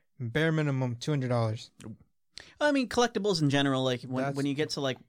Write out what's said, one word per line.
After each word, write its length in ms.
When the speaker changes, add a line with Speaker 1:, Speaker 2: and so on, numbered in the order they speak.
Speaker 1:
bare 320
minimum, 420
two 160
hundred 160
dollars. 420
Speaker 2:
I 100
mean, 160
collectibles 540
in 80
general, 340
like, 200
when, 200
Speaker 1:
That's 140
Speaker 2:
when 80
you 80
get 180
to, 100
like, 160